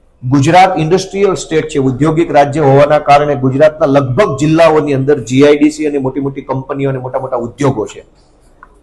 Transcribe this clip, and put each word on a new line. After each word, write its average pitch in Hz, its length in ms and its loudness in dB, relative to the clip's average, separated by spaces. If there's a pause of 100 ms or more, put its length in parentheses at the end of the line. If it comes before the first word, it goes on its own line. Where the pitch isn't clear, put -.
(280)
ગુજરાત 160 500 2
ઇન્ડસ્ટ્રીયલ 190 560 -2
સ્ટેટ 156 340 -4
છે, 147 100 -4
ઔદ્યોગિક 151 520 0
રાજ્ય 143 300 2
હોવાના 143 380 4
કારણે 147 360 2
ગુજરાતના 135 520 0
લગભગ 139 520 0
જિલ્લાઓની 156 540 2
અંદર 135 260 0
જી 123 240 0
આઈ 147 140 6
ડી 147 140 2
સી 151 160 -6
અને 143 120 -4
મોટી 131 220 -4
મોટી 139 220 -8
કંપનીઓ 135 460 -6
અને 135 100 -6
મોટા 127 200 -8
મોટા 131 180 -6
ઉદ્યોગો 117 500 -4
છે. - 180 -18 (800)